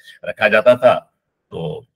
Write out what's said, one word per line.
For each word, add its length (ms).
रखा 240
जाता 280
था। 360
तो 460